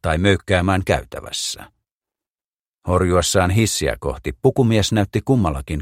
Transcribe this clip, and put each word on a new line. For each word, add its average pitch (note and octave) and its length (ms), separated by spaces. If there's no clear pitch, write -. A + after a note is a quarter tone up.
tai D#2+ 160
möykkäämään F#2 680
käytävässä. - 840
Horjuessaan F2+ 640
hissiä F#2 480
kohti C#2 420
pukumies A2 500
näytti G#2 340
kummallakin D#2+ 560